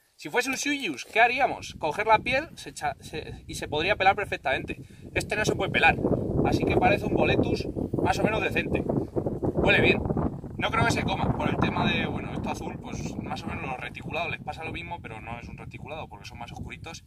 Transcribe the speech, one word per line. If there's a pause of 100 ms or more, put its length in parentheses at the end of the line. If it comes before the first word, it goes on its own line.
(160)
Si
fuese
un
Suiyus,
¿qué
haríamos?
Coger
la
piel
se
echa-,
se,
y
se
podría
pelar
perfectamente. (320)
Este
no
se
puede
pelar, (500)
así
que
parece
un
boletus (360)
más
o
menos
decente.
Huele
bien. (580)
No
creo
que
se
coma,
por
el
tema
de,
bueno,
esto
azul,
pues
más
o
menos
los
reticulados
les
pasa
lo
mismo,
pero
no
es
un
reticulado
porque
son
más
oscuritos